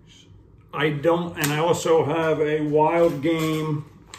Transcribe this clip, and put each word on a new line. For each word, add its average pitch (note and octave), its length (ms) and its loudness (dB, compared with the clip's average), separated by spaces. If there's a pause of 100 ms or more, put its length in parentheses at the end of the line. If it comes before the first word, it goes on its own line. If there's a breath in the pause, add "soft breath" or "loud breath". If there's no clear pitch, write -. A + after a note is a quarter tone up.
(760)
I D3+ 160 0
don't, E3+ 480 0
and D3 140 -2
I D3+ 60 -2
also E3 460 2
have D#3+ 360 0
a D3+ 220 0
Wild D3+ 600 2
Game. D#3 680 -2 (300)